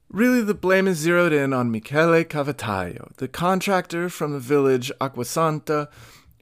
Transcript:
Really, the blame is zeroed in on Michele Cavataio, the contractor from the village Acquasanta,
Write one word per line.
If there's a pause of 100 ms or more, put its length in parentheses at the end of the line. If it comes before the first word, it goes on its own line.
Really,
the
blame
is
zeroed
in
on
Michele
Cavataio,
the
contractor
from
the
village
Acquasanta, (520)